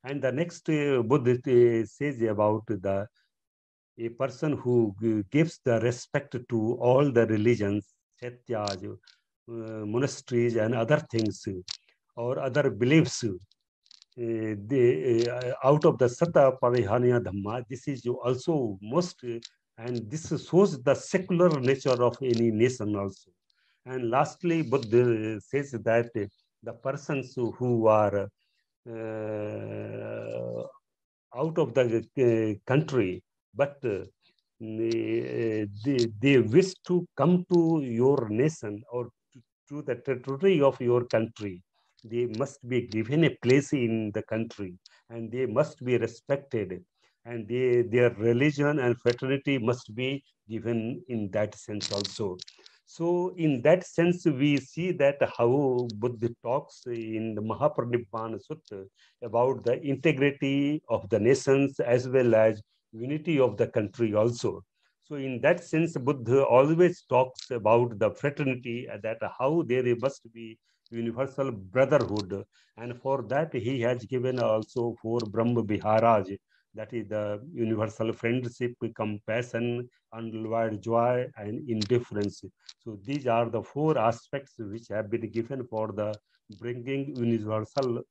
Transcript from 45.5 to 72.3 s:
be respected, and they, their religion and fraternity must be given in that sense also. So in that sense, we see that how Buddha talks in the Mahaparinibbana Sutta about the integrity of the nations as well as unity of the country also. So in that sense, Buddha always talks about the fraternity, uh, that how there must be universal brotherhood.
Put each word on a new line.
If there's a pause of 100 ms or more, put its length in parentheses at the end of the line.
be
respected, (420)
and
they,
their
religion
and
fraternity
must
be (260)
given
in
that
sense
also. (480)
So
in
that
sense,
we
see
that (200)
how
Buddha (120)
talks
in
the
Mahaparinibbana (100)
Sutta (360)
about
the
integrity
of
the
nations
as
well
as (320)
unity
of
the
country
also. (400)
So
in
that
sense,
Buddha
always
talks
about
the
fraternity,
uh,
that (200)
how
there (140)
must
be (320)
universal
brotherhood. (320)